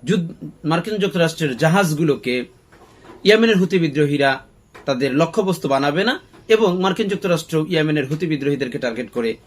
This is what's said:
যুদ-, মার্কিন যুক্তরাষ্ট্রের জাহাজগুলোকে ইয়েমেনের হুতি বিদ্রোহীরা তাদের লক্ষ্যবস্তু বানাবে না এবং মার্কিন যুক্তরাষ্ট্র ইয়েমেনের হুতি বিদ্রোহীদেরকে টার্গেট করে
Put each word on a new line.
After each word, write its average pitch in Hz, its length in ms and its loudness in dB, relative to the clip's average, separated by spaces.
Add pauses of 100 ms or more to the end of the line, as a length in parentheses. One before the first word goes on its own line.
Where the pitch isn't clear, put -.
যুদ-, 165 440 -2 (160)
মার্কিন 175 340 -2
যুক্তরাষ্ট্রের 165 580 -2
জাহাজগুলোকে 151 880 0 (800)
ইয়েমেনের 220 340 6
হুতি 185 200 2
বিদ্রোহীরা 143 680 0 (400)
তাদের 131 320 -2
লক্ষ্যবস্তু 165 520 0
বানাবে 143 360 0
না 269 160 -2 (280)
এবং 202 340 2
মার্কিন 196 260 0
যুক্তরাষ্ট্র 165 600 -2
ইয়েমেনের 151 380 0
হুতি 156 200 -4
বিদ্রোহীদেরকে 139 520 -2
টার্গেট 117 320 -6
করে 113 260 -4 (100)